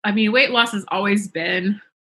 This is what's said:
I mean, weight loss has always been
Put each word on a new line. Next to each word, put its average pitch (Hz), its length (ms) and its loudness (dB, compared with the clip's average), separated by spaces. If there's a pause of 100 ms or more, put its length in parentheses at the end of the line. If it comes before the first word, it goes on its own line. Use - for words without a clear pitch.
I 208 80 0
mean, 214 220 2
weight 254 180 4
loss 233 220 2
has 196 160 -6
always 202 400 0
been 180 520 -2 (280)